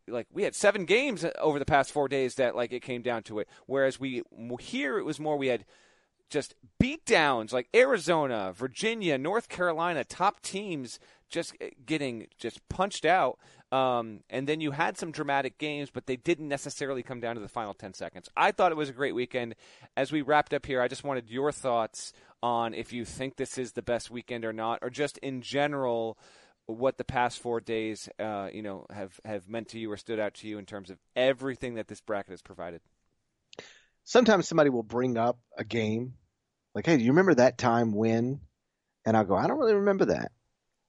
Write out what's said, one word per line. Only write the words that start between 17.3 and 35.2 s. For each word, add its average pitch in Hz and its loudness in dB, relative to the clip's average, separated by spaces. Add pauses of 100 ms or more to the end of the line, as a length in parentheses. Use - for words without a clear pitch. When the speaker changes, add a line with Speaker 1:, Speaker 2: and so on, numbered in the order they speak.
Speaker 1:
to 110 -8
the 98 -10
final 104 -6
ten 98 -14
seconds. 87 -12
I 185 6
thought 185 4
it 156 -2
was 147 -2
a 127 -12
great 117 -2
weekend. 120 -4 (420)
As 135 0
we 151 0
wrapped 147 2
up 147 -4
here, 127 0
I 123 2
just 127 -8
wanted 123 -4
your 139 0
thoughts 117 -2 (300)
on 117 0
if 117 -8
you 120 -6
think 131 -8
this - -6
is 123 -6
the 120 -6
best 117 -4
weekend 120 -8
or 110 -4
not, 110 -2
or 123 -6
just 139 -4
in 131 -6
general, 127 0 (480)
what 120 0
the 123 -6
past 123 0
four 117 -2
days, 110 -4 (100)
uh, 101 -4
you 107 -10
know, 98 -10
have, 98 -12
have 101 -8
meant 110 -8
to 113 -12
you 110 -6
or 104 -6
stood 110 -4
out 104 -2
to 107 -14
you 104 -8
in 95 -14
terms 98 -12
of 90 -18 (160)
everything 127 0
that 107 -8
this 107 -14
bracket 98 -4
has 85 -14
provided. 87 -12 (1200)
Speaker 2:
Sometimes 214 6
somebody 156 6
will 120 0
bring 120 -2
up 120 2 (180)